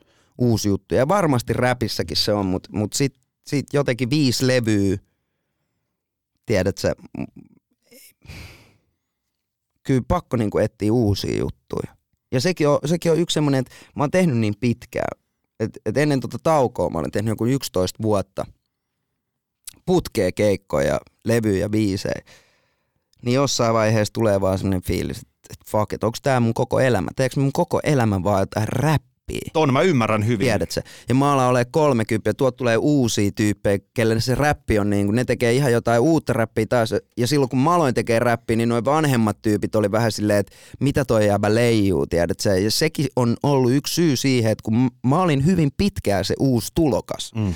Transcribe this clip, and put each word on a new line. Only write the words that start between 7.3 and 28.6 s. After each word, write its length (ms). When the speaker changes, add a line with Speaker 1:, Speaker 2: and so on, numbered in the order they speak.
Speaker 1:
kyllä 240
pakko 300
niinku 200
etsiä 360
uusia 460
juttuja. 560
Ja 100
sekin 280
on, 160
sekin 260
on 80
yksi 140
semmonen, 260
että 160
mä 80
oon 80
tehnyt 260
niin 220
pitkään, 600
et, 260
et 120
ennen 220
tota 240
taukoa 460
mä 100
olen 120
tehnyt 200
joku 140
yksitoista 580
vuotta 420
putkea 460
keikkoja, 680
levyjä, 440
biisejä. 520
Niin 140
jossain 380
vaiheessa 400
tulee 280
vaan 160
semmonen 240
fiilis, 360
että, 140
että 220
fuck, 220
et 100
onks 180
tää 180
mun 140
koko 260
elämä? 360
Teekö 240
mun 140
koko 300
elämä 400
vaan 160
jotain 280